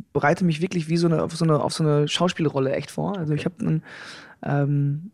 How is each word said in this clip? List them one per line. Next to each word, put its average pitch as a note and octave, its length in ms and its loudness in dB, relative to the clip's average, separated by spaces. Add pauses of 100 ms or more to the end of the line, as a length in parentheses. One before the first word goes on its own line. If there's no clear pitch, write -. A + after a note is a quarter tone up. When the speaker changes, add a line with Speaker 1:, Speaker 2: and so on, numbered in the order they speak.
(120)
Speaker 1:
bereite D3 320 2
mich D#3 160 2
wirklich F3 280 -2
wie E3+ 100 2
so E3+ 100 4
eine, D#3+ 140 2
auf E3 120 -2
so E3 100 -2
eine, D#3 160 4
auf - 120 0
so - 100 -4
eine D3 240 2
Schauspielrolle D3 680 0
echt - 180 -6
vor. E3+ 260 -4
Also, D#3 140 -2
ich D3 140 -2
Speaker 2:
Okay. F3+ 100 -2
Speaker 1:
hab - 100 -4
ein, D#3+ 160 0 (640)
ähm, C#3+ 680 0